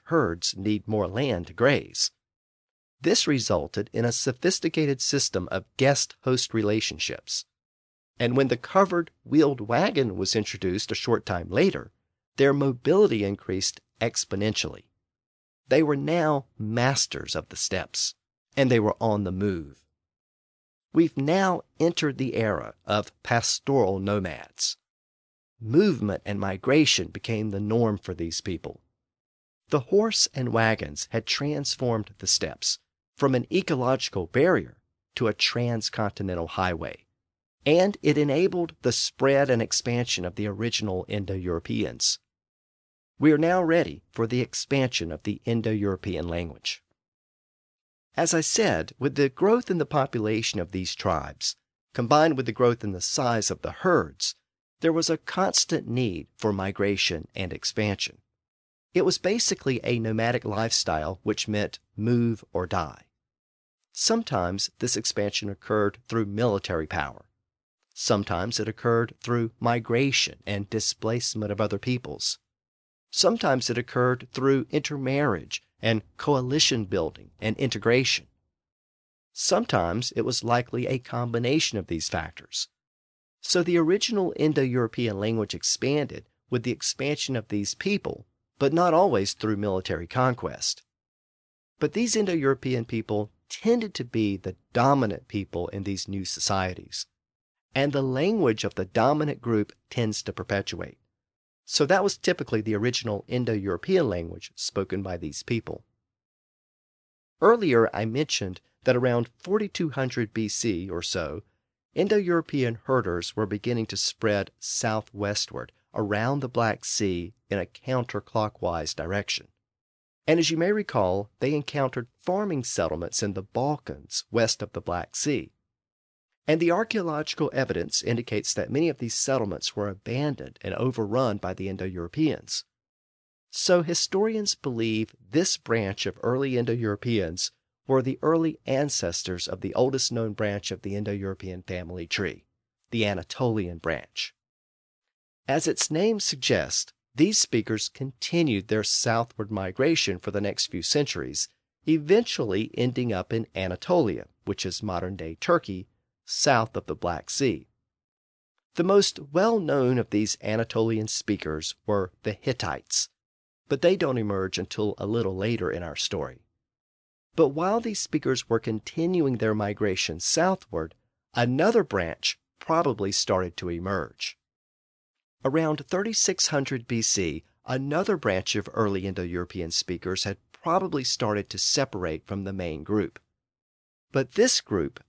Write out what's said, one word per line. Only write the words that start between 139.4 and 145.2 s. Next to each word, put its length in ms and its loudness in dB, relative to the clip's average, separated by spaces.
of 140 -8
the 120 -4
oldest 380 2
known 220 -2
branch 360 -4
of 140 -8
the 120 -4
Indo-European 680 -6
family 420 -8
tree, 400 -4
the 140 0
Anatolian 720 -2
branch. 560 -6